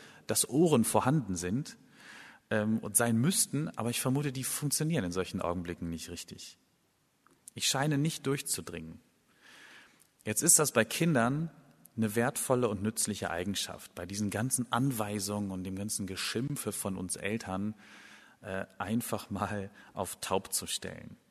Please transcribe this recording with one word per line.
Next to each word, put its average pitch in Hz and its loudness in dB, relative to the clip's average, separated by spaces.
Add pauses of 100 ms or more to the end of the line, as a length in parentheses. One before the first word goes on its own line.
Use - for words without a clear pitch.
(260)
dass - 2
Ohren 147 6
vorhanden 110 2
sind, 92 -2 (720)
ähm, 110 2
und 107 -4
sein 117 4
müssten, 151 2
aber 113 -2
ich - -2
vermute, 139 2
die 127 -6
funktionieren 151 0
in 87 -2
solchen 92 -2
Augenblicken 87 -2
nicht 82 -8
richtig. - -14 (960)
Ich - -4
scheine 143 2
nicht 156 0
durchzudringen. 85 -4 (1300)
Jetzt 107 0
ist 170 8
das 151 4
bei 110 6
Kindern 151 2 (460)
eine 107 0
wertvolle 123 2
und 101 -2
nützliche 101 -2
Eigenschaft, 90 -4
bei 85 -8
diesen 101 -4
ganzen 117 -2
Anweisungen 104 0
und 92 -4
dem 95 -4
ganzen 101 -4
Geschimpfe 110 -4
von 95 -4
uns 95 -6
Eltern, 101 -4 (640)
äh, 95 -6 (120)
einfach 113 -2
mal 101 -4 (220)
auf - -4
taub - 0
zu - -4
stellen. - -8 (140)